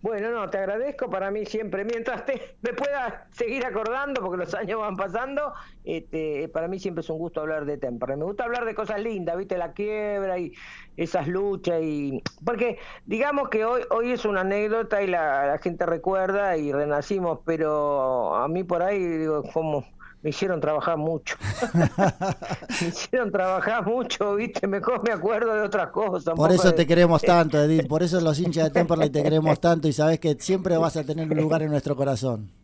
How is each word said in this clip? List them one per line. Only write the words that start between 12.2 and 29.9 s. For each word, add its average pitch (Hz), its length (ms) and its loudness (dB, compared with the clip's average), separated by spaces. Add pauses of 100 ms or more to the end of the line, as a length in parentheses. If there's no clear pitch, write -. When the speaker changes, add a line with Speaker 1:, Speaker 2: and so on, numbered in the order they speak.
Speaker 1:
porque 233 320 0 (300)
digamos 269 420 0
que 220 160 2
hoy, 240 240 0
hoy 233 220 0
es 240 140 -2
una 202 160 2
anécdota 208 600 0
y 196 60 0
la, 151 400 2
la 147 100 2
gente 170 300 -2
recuerda 190 680 2
y 147 160 0
renacimos, 147 720 0
pero 143 920 2
a 123 120 2
mí 175 160 0
por 175 200 0
ahí, 196 200 2
digo, 156 380 0 (120)
como 156 300 0 (380)
me 156 100 -2
hicieron 180 280 -2
trabajar 151 380 0
mucho. 156 380 -4 (260)
<laughs> - 1200 0
Me 170 60 0
hicieron 220 440 -2
trabajar 190 540 0
mucho, 220 500 0
¿viste? 208 300 -2
Mejor 202 420 0
me 233 60 2
acuerdo 220 400 0
de 214 80 0
otras 196 300 0
cosas, 185 380 -2
un 165 60 0
Speaker 2:
Por 160 140 4
Speaker 1:
poco 180 40 8
Speaker 2:
eso 185 160 6
Speaker 1:
de 170 40 6
Speaker 2:
te 160 140 4
queremos 170 340 6
tanto, 160 400 6
Edith. 156 260 4
Por 156 140 2
eso 175 180 2
los 156 200 2
hinchas 165 260 2
de 156 60 2
Temperley 165 400 2
te 147 100 2
queremos 156 380 4
Speaker 1:
<laughs> - 20 -6
Speaker 2:
tanto 170 260 4
y 147 60 2